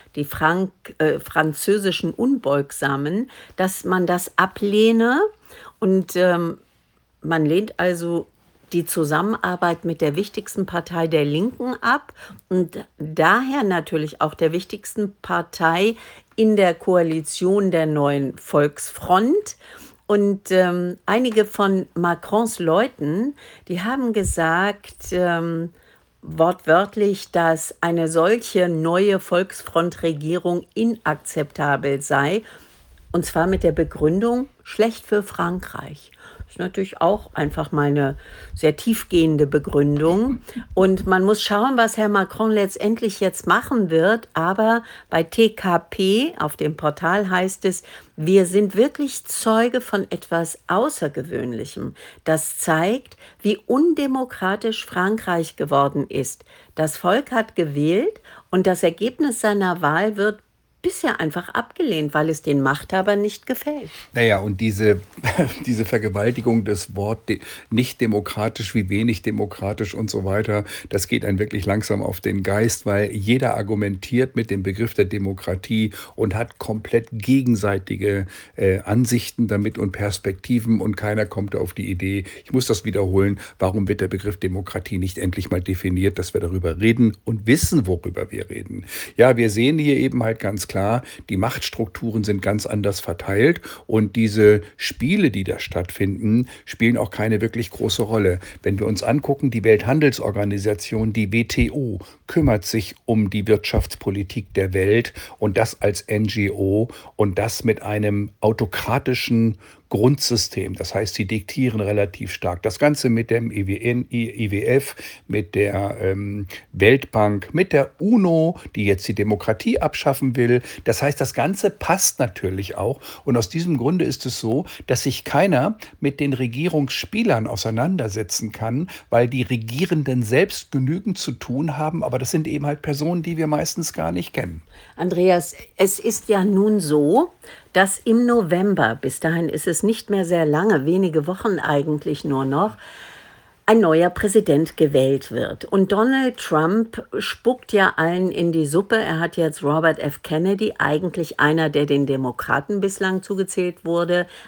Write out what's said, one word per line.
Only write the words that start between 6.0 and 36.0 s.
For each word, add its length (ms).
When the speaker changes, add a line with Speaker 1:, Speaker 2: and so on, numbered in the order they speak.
Speaker 1:
ähm, 440
man 240
lehnt 320
also 500
die 120
Zusammenarbeit 1000
mit 160
der 140
wichtigsten 500
Partei 420
der 160
Linken 580
ab 320
und 300
daher 640
natürlich 580
auch 120
der 180
wichtigsten 680
Partei 760
in 200
der 180
Koalition 960
der 160
neuen 520
Volksfront. 1200
Und, 420
ähm, 560
einige 400
von 480
Macrons 640
Leuten, 800
die 140
haben 320
gesagt, 960
ähm, 580
wortwörtlich, 1080
dass 500
eine 260
solche 600
neue 520
Volksfrontregierung 1500
inakzeptabel 1300
sei. 400
Und 160
zwar 180
mit 180
der 100
Begründung, 760
schlecht 420
für 160
Frankreich. 920